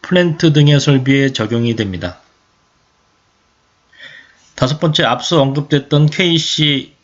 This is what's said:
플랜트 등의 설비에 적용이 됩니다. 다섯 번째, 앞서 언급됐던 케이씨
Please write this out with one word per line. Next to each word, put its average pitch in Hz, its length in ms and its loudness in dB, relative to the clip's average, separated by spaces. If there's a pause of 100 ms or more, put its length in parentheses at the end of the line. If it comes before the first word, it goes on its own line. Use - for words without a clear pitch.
플랜트 170 500 0
등의 147 280 4
설비에 135 520 2
적용이 117 420 -2
됩니다. 90 440 -6 (2500)
다섯 147 220 -2
번째, 160 260 0
앞서 123 360 0
언급됐던 143 720 0
케이씨 156 840 -2 (120)